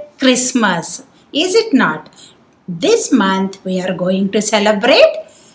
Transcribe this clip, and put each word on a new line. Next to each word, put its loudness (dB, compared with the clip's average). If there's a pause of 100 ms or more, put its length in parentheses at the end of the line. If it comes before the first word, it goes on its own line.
(200)
Christmas, 0 (300)
is -2
it 2
not? 0 (580)
This 0
month 0
we -4
are -6
going -2
to 0
celebrate 2 (300)